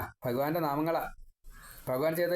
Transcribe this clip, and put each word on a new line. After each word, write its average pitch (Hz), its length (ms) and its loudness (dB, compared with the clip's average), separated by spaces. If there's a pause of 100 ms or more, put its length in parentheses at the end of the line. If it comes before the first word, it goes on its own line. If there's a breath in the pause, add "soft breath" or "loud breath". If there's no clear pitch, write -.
(260)
ഭഗവാന്റെ 139 420 2
നാമങ്ങളാ, 156 360 2 (840 loud breath)
ഭഗവാൻ 139 280 2
ചെയ്ത 175 200 2